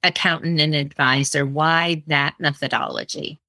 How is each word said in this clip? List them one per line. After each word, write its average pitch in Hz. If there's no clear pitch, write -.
accountant 165
and 151
advisor. 139
Why 160
that 143
methodology? -